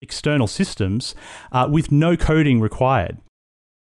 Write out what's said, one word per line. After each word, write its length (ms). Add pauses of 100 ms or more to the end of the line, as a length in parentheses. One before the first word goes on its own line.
external 460
systems, 680 (340)
uh, 180
with 220
no 260
coding 440
required. 580 (680)